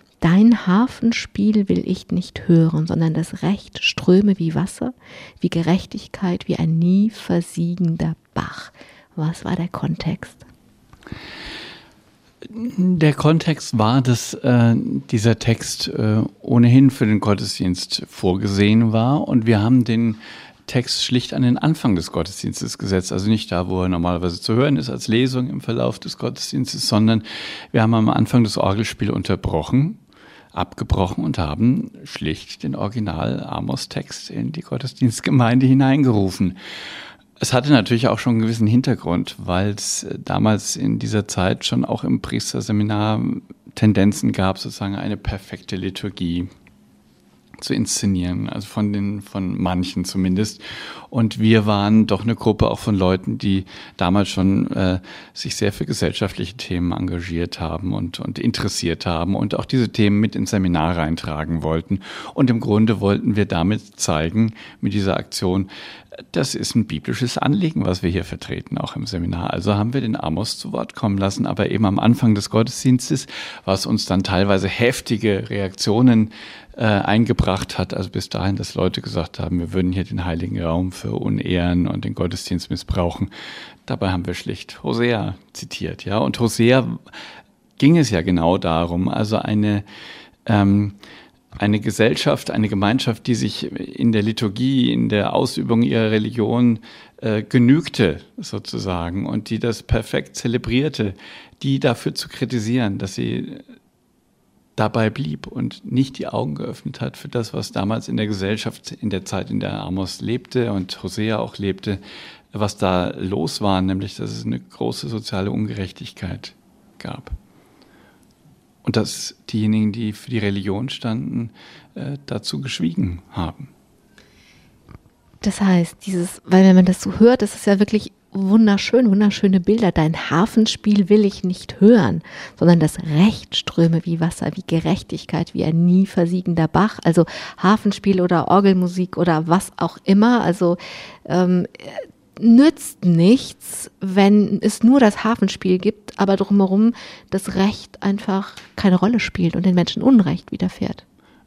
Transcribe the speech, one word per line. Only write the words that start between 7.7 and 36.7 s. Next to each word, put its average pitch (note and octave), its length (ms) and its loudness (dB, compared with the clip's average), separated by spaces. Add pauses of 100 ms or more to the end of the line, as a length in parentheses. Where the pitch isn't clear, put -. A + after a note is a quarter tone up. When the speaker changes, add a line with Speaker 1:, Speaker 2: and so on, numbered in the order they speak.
Speaker 1:
Bach.“ - 400 -10 (420)
Was D#3+ 300 -4
war - 120 -2
der F3 120 -4
Kontext? - 800 -6 (2000)
Speaker 2:
Der F#3 640 2
Kontext D#3 640 0
war, A2+ 240 4
dass, B2 320 0
äh, A#2+ 420 4 (360)
dieser A2+ 280 2
Text, - 500 -4
äh, G#2+ 340 2 (180)
ohnehin A#2+ 480 6
für B2+ 160 0
den G#2+ 160 2
Gottesdienst G2 880 -2
vorgesehen G#2 840 2
war A#2+ 360 0
und A#2+ 160 2
wir A2+ 160 4
haben A#2+ 240 4
den A2+ 320 0 (500)
Text - 380 -2
schlicht - 300 -2
an - 80 0
den B2 160 4
Anfang C#3+ 360 0
des E2+ 160 -4
Gottesdienstes - 680 -6
gesetzt, F#2 340 -2
also G2 160 -2
nicht G#2+ 240 0
da, F2+ 160 -2
wo F#2 140 -2
er F2+ 80 0
normalerweise F2 500 -2
zu - 140 -2
hören C3+ 240 2
ist, C3 100 -6
als - 200 -8
Lesung B2+ 420 0
im - 100 -6
Verlauf A#2+ 380 -2
des - 180 -12
Gottesdienstes, - 720 -6
sondern A2 340 4 (480)
wir A#2 120 2
haben A2 100 2
am A2 160 2
Anfang A#2 360 4
das G#2 120 -4
Orgelspiel G#2 540 -2
unterbrochen, G2 880 -2 (540)
abgebrochen - 720 -2
und D2+ 140 -2
haben F2+ 540 0 (140)
schlicht - 580 -8
den C#3+ 140 -6
Original-Amos-Text - 1500 -6
in - 220 -6
die - 100 -10
Gottesdienstgemeinde B2+ 1040 2
hineingerufen. B2+ 920 2 (840)